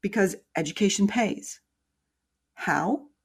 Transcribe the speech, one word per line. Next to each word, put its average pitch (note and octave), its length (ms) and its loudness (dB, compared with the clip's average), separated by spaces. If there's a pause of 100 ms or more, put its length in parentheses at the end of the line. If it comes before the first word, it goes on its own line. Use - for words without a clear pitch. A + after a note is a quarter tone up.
because G3 360 0 (200)
education F#3+ 500 2
pays. - 540 -2 (920)
How? F3+ 540 -2 (160)